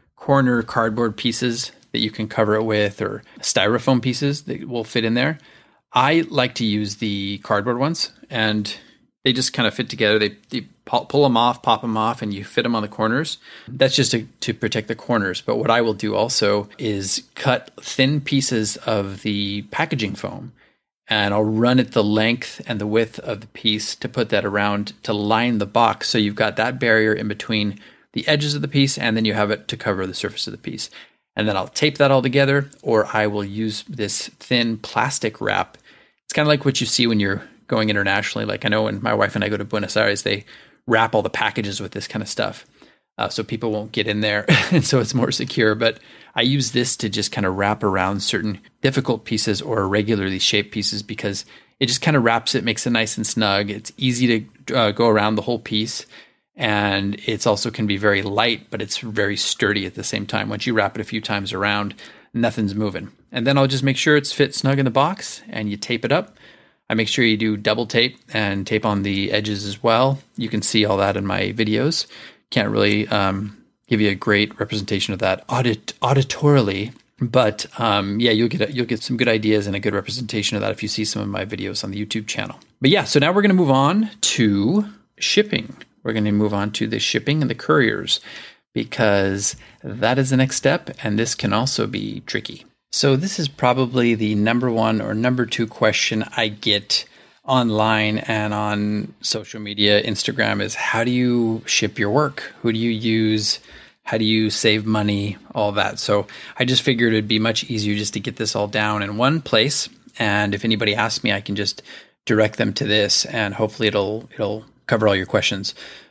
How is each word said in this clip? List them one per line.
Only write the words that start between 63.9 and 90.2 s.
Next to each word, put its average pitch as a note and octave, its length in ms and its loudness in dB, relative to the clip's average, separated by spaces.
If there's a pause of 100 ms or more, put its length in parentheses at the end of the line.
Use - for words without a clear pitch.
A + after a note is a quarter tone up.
sure D3+ 220 4
it's C#3+ 160 0
fit C#3 200 2
snug - 240 2
in C#3 60 2
the B2 80 2
box, D3+ 560 0
and A2 220 -6
you G2+ 80 -4
tape A#2 260 -4
it B2+ 80 -2
up. F3+ 240 0 (540)
I A2 60 0
make A2 120 2
sure - 160 0
you A2 140 4
do G#2+ 180 0
double A2 300 0
tape A#2+ 320 0 (160)
and G2 340 -2
tape A2 180 0
on G2+ 180 2
the G2 280 -2
edges G#2+ 320 -2
as G2+ 180 -8
well. C3 380 4 (160)
You A2+ 140 -4
can G#2+ 120 -2
see G#2+ 220 2
all G2+ 140 2
that G2 180 2
in G2+ 100 -2
my G2 280 -2
videos. A2+ 540 0 (420)
Can't G#2+ 220 0
really, G#2 360 2
um, G2+ 480 -2 (320)
give G#2+ 140 2
you G#2 80 4
a G2 60 0
great G#2 440 0
representation G2+ 540 -4
of F2+ 60 -6
that F#2+ 280 0
audit-, B2 540 -2
auditorily, C3 880 2 (300)
but, A#2 460 0 (120)
um, G2+ 400 0
yeah, A#2+ 120 4
you'll A2 180 2
get - 200 -2
a, D3 40 -10
you'll B2 120 -2
get G#2+ 160 -4
some B2+ 140 -4
good A#2 140 0
ideas G#2+ 360 2
and G2+ 120 -4
a - 20 -6
good G2+ 140 -2
representation G#2+ 640 -4
of G2+ 40 -2
that G#2 100 0
if - 120 -8
you G#2 60 -4
see A2 160 -4
some G#2+ 160 -4
of G#2 80 -4
my G2 160 -4
videos G2 400 -8
on G2 60 -8
the G#2 140 -6
YouTube G#2+ 220 -6
channel. - 320 -6 (220)
But C3+ 80 6
yeah, F#3 160 4
so - 120 2
now D3 140 6
we're G3+ 120 4
gonna G3+ 100 6
move E3+ 180 6
on E3 380 4 (100)
to A#2 640 2 (340)
shipping. - 580 0 (240)
We're A2+ 120 -4
gonna G#2 180 2
move G#2 220 2
on G2+ 180 -2
to A2 160 -4
the A2 100 -4
shipping D3+ 440 0
and C3+ 100 0
the - 40 -4
couriers, A2 640 2 (540)
because G2+ 800 2 (280)
that A#2+ 340 0
is C3 140 2